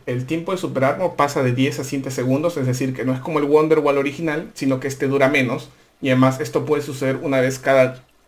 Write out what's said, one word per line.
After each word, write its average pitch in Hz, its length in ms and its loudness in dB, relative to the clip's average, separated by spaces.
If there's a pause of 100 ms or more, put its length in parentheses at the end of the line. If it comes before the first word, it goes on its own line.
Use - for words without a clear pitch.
el 123 180 -4
tiempo 170 280 -4
de 185 60 -2
Super 131 260 -2
Armor 147 320 0
pasa 143 260 0
de 127 100 2
diez 131 260 0
a 143 60 -6
siete 135 260 -6
segundos, 135 460 -2
es 135 100 -2
decir, 131 280 -2
que 120 100 -6
no 131 80 0
es 127 80 -4
como 151 180 -4
el 151 60 0
Wonderwall 147 540 4
original, 151 560 -4
sino 135 260 0
que 139 80 -6
este 131 180 -2
dura 135 220 4
menos, 135 400 0 (320)
y 143 80 -2
además 131 320 4
esto 151 240 -2
puede 147 180 0
suceder 131 340 -4
una 135 260 0
vez 131 160 -2
cada 131 440 2 (260)